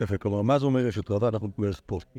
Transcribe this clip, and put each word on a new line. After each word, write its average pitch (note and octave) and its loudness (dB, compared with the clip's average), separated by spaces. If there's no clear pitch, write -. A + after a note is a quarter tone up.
יפה, G2 -2
כלומר, G#2 0
מה C3 4
זה C#3 0
אומר B2+ 2
אשת G#2 -4
רבא? G#2 2
אנחנו G#2+ -2
בערך G2+ -2
פה, F#2 -4